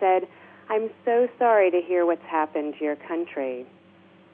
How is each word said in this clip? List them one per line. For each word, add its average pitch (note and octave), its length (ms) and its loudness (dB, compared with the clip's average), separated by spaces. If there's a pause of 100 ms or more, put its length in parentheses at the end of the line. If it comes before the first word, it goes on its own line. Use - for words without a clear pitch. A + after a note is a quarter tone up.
said, F#3 260 2 (400)
"I'm A3 220 -4 (160)
so A#3+ 240 2 (100)
sorry G#3+ 320 4
to F3 80 2
hear F3 260 0
what's E3+ 200 0
happened D3+ 540 -4
to D#3 40 -6
your D3 140 -4
country." C#3 680 -8 (680)